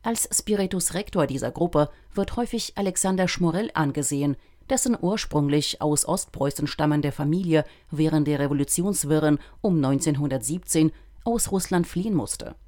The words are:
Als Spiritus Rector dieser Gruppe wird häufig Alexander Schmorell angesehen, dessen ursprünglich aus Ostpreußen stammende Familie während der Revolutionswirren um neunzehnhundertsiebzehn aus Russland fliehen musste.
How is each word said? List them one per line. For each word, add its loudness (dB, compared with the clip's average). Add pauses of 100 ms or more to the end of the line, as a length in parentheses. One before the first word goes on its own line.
Als -2
Spiritus 0
Rector 0
dieser -4
Gruppe 2 (240)
wird -2
häufig -4
Alexander 0
Schmorell 0
angesehen, 0 (320)
dessen 2
ursprünglich 0
aus 0
Ostpreußen -4
stammende 0
Familie 2 (260)
während 2
der 0
Revolutionswirren 2 (220)
um 4
neunzehnhundertsiebzehn 0 (320)
aus -2
Russland 0
fliehen -2
musste. -4 (140)